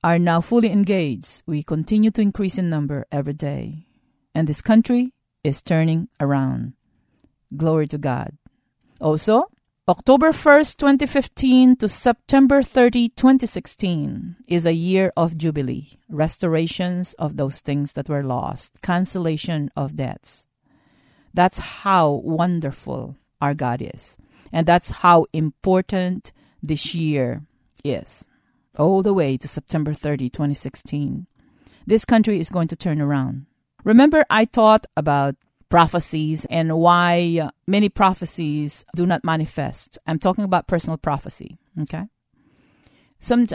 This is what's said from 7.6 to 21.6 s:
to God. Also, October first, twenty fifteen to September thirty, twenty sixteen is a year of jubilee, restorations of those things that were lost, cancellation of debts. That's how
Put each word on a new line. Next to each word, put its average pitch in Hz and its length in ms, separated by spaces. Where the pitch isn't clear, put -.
to 151 100
God. 143 400
Also, 214 460
October 262 440
first, 302 480
twenty 277 260
fifteen 254 720
to 220 120
September 269 760
thirty, 240 460
twenty 262 380
sixteen 170 880
is 170 180
a 170 80
year 185 440
of 165 200
jubilee, 147 720
restorations 165 1080
of 151 220
those 139 220
things 143 340
that 143 140
were 143 160
lost, - 580
cancellation 165 960
of 143 200
debts. - 520
That's 180 260
how 165 640